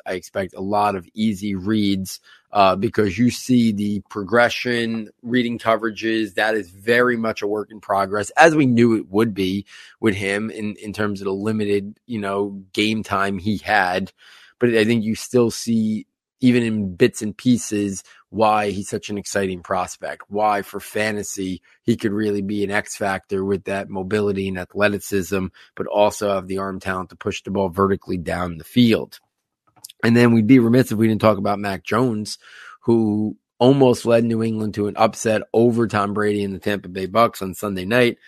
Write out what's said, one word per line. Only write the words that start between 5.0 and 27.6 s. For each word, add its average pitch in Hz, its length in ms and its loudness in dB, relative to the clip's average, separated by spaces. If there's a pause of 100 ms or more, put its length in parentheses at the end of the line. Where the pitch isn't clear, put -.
reading 120 340 0
coverages. 110 800 -2
That 107 180 0
is 101 160 -4
very 117 480 0
much 113 240 -4
a 107 60 -4
work 104 240 -4
in 107 100 -20
progress, 98 560 -2
as 160 160 8
we 151 140 4
knew 117 300 4
it 67 120 -6
would 107 240 0
be 95 320 -4 (340)
with 110 140 0
him 101 380 -4
in, 104 240 -8
in 104 180 -12
terms 104 280 -4
of 98 40 -6
the 95 80 -2
limited, 101 720 -2
you 117 140 -8
know, 101 440 -4 (100)
game 110 280 0
time 98 380 0
he 98 180 -2
had. 95 560 0 (460)
But 120 160 2
I 110 100 4
think 113 180 2
you 107 120 -2
still 120 340 2
see, 110 560 -2 (340)
even 123 220 4
in 107 340 -2
bits 117 280 2
and 107 120 -6
pieces, 101 680 -2 (260)
why 107 420 2
he's 98 180 -8
such 107 200 -8
an 104 80 -6
exciting 95 440 -4
prospect, 90 680 -6
why 101 360 0
for - 160 -12
fantasy 101 840 -6 (220)
he 117 120 0
could 107 160 -2
really 104 300 -2
be 101 220 -4
an 98 80 -4
X 104 240 -4
factor 95 500 -4
with 98 200 -2
that 98 240 -6
mobility 98 580 -2
and 95 100 -6
athleticism, 95 880 -2 (280)
but - 100 -8
also 104 480 2
have 95 140 -4
the 95 100 -6
arm 95 220 -6
talent 92 300 -6
to 92 60 -20
push - 280 -8
the - 80 -10
ball 98 180 0